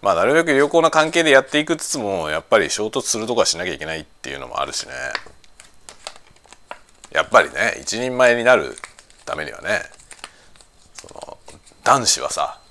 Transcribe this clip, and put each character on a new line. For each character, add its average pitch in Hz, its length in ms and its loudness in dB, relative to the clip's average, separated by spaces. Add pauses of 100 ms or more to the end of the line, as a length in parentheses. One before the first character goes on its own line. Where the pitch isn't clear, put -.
ま 101 100 2
あ、 87 40 6
な 85 100 4
る 127 80 4
べ 165 100 4
く 165 80 0
良 139 160 4
好 165 140 4
な 160 100 4
関 156 200 2
係 165 120 2
で 156 80 4
や 135 100 8
っ 135 60 -4
て 147 120 0
い 151 60 -2
く 160 120 -2
つ - 100 -10
つ - 100 -6
も、 95 320 -4
や 78 120 -2
っ - 20 -20
ぱ 113 160 4
り 82 100 0
衝 107 180 -4
突 127 160 -6
す - 140 -4
る 110 80 -6
と 117 80 -4
こ 117 60 -2
は 104 60 4
し - 120 -2
な 87 60 -6
き 92 60 -6
ゃ 82 40 -6
い 71 60 -10
け 76 60 -10
な 80 100 -8
い - 60 -10
っ - 20 -14
て - 260 -18
い 69 60 -10
う 139 40 -12
の 123 100 -14
も - 100 -8
あ 67 60 -2
る 139 80 -12
し - 120 -8
ね。 127 80 -18 (2250)
や - 120 0
っ - 60 -6
ぱ - 120 6
り - 80 0
ね、 101 300 -4
一 - 180 -8
人 123 200 -4
前 123 180 6
に 120 80 -2
な 127 120 6
る 71 200 -2 (500)
た 57 120 -8
め 76 80 -8
に 73 60 -12
は - 100 -18
ね、 90 200 -2 (1120)
そ - 200 -20
の、 - 240 -16 (480)
男 123 200 4
子 - 140 0
は - 120 -6
さ - 280 -6 (120)